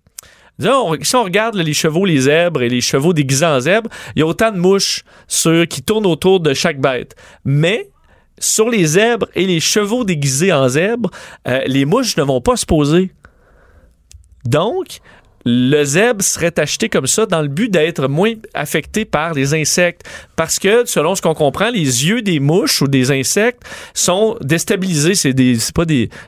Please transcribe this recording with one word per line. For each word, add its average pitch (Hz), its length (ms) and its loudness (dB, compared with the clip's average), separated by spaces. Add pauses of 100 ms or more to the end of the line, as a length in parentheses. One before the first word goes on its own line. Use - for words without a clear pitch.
(580)
disons, 208 360 0
on, 147 80 -2
si - 140 -2
on 247 80 2
regarde, 214 320 0
là, 175 80 -2
les 151 100 -2
chevaux, 165 320 0
les 156 160 4
zèbres 151 420 2
et 117 60 2
les 123 120 0
chevaux 147 320 2
déguisés 139 320 0
en 147 140 2
zèbres, 196 300 0 (260)
il - 40 0
y - 20 4
a 151 40 2
autant 170 260 0
de 196 60 -6
mouches 190 460 0 (240)
sur, 165 400 2
qui - 160 -10
tournent 214 220 0
autour 185 340 2
de 151 140 0
chaque 143 260 -2
bête. 131 360 -2 (300)
Mais 170 440 0 (500)
sur 220 320 0
les 202 140 2
zèbres 202 500 2
et 175 100 0
les 180 140 0
chevaux 226 440 -2
déguisés 151 480 0
en 135 160 2
zèbres, 190 440 -2 (360)
euh, 127 200 0
les 135 180 2
mouches 226 320 0
ne 156 60 2
vont 135 180 0
pas 247 160 0
se - 80 -6
poser. 165 460 2 (1300)
Donc, 190 540 -2 (460)
le 127 380 2
zèbre 190 400 0
serait - 360 -2
acheté 156 300 -2
comme 143 180 0
ça 220 200 0
dans 175 140 0
le 147 60 -2
but 175 220 -4
d'être 165 380 0
moins 180 260 0 (220)
affecté 175 500 -4
par 160 280 -2
les 139 200 0
insectes. 170 500 0 (320)
Parce 165 240 -2
que, 226 260 2
selon 165 300 0
ce - 60 -6
qu'on 165 140 0
comprend, 156 340 0
les 143 380 0
yeux 233 160 0
des 180 160 0
mouches 165 420 2
ou 143 60 2
des 135 240 2
insectes 202 500 -2 (320)
sont 208 480 0
déstabilisés. 165 760 0
C'est 139 180 0
des, 127 220 4
c'est - 200 -4
pas 170 100 0
des, 135 240 0 (180)